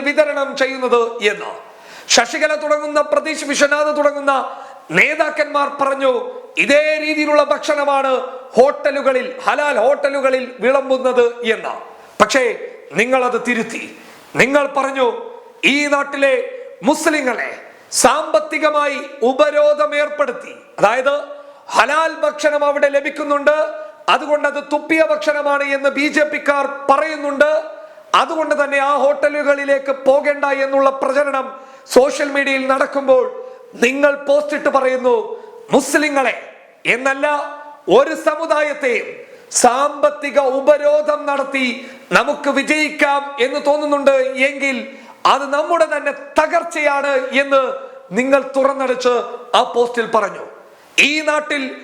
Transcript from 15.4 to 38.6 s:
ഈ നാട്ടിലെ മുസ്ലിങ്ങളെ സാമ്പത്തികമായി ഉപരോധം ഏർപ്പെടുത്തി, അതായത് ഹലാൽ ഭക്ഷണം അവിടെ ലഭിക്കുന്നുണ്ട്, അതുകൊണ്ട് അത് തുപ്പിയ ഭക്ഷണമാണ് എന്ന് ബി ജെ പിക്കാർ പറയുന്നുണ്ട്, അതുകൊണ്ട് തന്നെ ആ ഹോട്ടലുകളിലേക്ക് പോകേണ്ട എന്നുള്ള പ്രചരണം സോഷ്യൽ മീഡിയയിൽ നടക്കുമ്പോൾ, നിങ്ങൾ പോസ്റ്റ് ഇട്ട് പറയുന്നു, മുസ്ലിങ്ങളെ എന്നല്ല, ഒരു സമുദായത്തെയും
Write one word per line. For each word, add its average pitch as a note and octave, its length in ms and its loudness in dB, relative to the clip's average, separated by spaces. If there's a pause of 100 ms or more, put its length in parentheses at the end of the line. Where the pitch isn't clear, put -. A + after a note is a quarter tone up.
ഈ - 20 2 (180)
നാട്ടിലെ C#4 400 0 (540)
മുസ്ലിങ്ങളെ B3+ 640 0 (520)
സാമ്പത്തികമായി D4+ 920 0 (320)
ഉപരോധം D4 720 2
ഏർപ്പെടുത്തി, D4 520 -4 (260)
അതായത് B3+ 360 2 (600)
ഹലാൽ D4+ 360 2 (140)
ഭക്ഷണം D4+ 440 0
അവിടെ C#4+ 260 2
ലഭിക്കുന്നുണ്ട്, C#4+ 640 0 (560)
അതുകൊണ്ട് D4 380 0
അത് C#4 100 -6 (100)
തുപ്പിയ D4+ 380 0
ഭക്ഷണമാണ് D4 560 0 (100)
എന്ന് C#4 220 -2
ബി C#4+ 80 0 (100)
ജെ D4+ 140 4
പിക്കാർ C#4+ 360 0 (240)
പറയുന്നുണ്ട്, D4 640 0 (720)
അതുകൊണ്ട് D4+ 400 -2
തന്നെ C#4 240 0
ആ C#4+ 160 2
ഹോട്ടലുകളിലേക്ക് C#4 920 0 (140)
പോകേണ്ട C#4+ 380 2 (200)
എന്നുള്ള C4+ 240 2 (120)
പ്രചരണം C#4 440 0 (500)
സോഷ്യൽ C#4 400 4
മീഡിയയിൽ C4+ 360 0
നടക്കുമ്പോൾ, C4+ 520 2 (640)
നിങ്ങൾ C#4 260 2 (180)
പോസ്റ്റ് D4 300 0
ഇട്ട് D4 180 0
പറയുന്നു, B3+ 380 2 (600)
മുസ്ലിങ്ങളെ C#4 600 0 (600)
എന്നല്ല, C4+ 320 -2 (720)
ഒരു D#4 160 2 (100)
സമുദായത്തെയും D4+ 840 -2 (540)